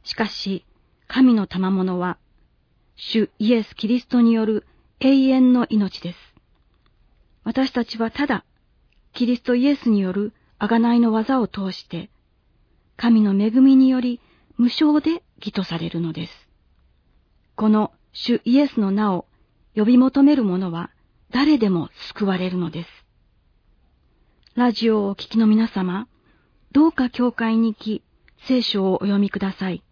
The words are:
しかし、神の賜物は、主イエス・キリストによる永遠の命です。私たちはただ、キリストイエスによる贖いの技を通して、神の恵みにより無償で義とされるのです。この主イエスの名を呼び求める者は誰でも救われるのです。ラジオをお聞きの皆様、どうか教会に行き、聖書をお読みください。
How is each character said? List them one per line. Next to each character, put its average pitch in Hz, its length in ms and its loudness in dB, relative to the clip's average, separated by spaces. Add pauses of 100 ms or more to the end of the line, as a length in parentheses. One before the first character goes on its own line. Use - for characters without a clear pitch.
し - 120 -12
か 220 120 -4
し、 - 400 -10 (400)
神 254 280 4
の 202 120 0
賜 185 240 -4
物 185 280 -2
は、 180 200 -6 (800)
主 - 420 -4
イ 220 140 0
エ 226 100 2
ス・ - 140 -14
キ 214 120 -6
リ 247 120 0
ス - 60 -20
ト 247 140 0
に 233 120 4
よ 220 120 0
る 214 220 -4 (340)
永 269 280 4
遠 254 240 4
の 247 160 2
命 208 320 -2
で 175 120 -12
す。 - 60 -20 (1300)
私 262 260 -2
た 240 140 -4
ち 226 140 -12
は 226 120 -4
た 285 160 -4
だ、 247 180 -4 (680)
キ 240 140 -2
リ 247 100 0
ス - 60 -14
ト 247 120 -2
イ 247 120 2
エ 285 100 2
ス 240 140 -2
に 208 100 4
よ 185 120 -2
る 208 200 -4 (260)
贖 226 380 2
い 233 40 4
の 233 120 2
技 220 280 0
を 202 60 -2
通 190 260 -8
し - 160 -18
て、 - 220 -12 (840)
神 233 240 2
の 208 100 2
恵 202 220 0
み 262 240 6
に 262 120 6
よ 254 120 0
り 240 200 -6 (360)
無 240 100 0
償 302 340 2
で 330 220 -4 (160)
義 - 140 -12
と 196 100 -4
さ 170 160 -8
れ 165 100 -6
る 170 120 -6
の 165 120 -4
で 170 140 -10
す。 - 220 -20 (1080)
こ 214 140 -2
の 214 240 0 (200)
主 - 320 -2
イ 247 140 2
エ 285 80 4
ス 240 140 -4
の 196 100 -2
名 202 220 0
を 175 140 -6 (500)
呼 214 80 0
び 247 140 6
求 262 260 2
め 294 100 6
る 269 80 0
者 185 300 -2
は 170 180 -10 (400)
誰 285 280 2
で 214 120 2
も 170 200 -2 (180)
救 - 180 -6
わ 190 120 -2
れ 185 120 -4
る 180 80 -4
の 170 120 -4
で 170 140 -12
す。 - 60 -20 (1700)
ラ 240 160 2
ジ 226 180 0
オ 214 140 0
を 196 60 -4
お 196 40 -8
聞 - 160 -16
き 220 80 0
の 220 80 4
皆 220 220 2
様、 185 400 -6 (640)
ど 302 160 4
う 320 40 0
か 254 160 -2
教 247 220 -2
会 226 260 -2
に 226 160 0
行 - 60 -12
き、 214 240 -8 (360)
聖 254 240 0
書 196 240 -2
を 185 100 2
お - 40 -4
読 202 180 0
み 202 120 0
く 202 80 -8
だ 190 140 -4
さ 190 180 -8
い。 - 220 -10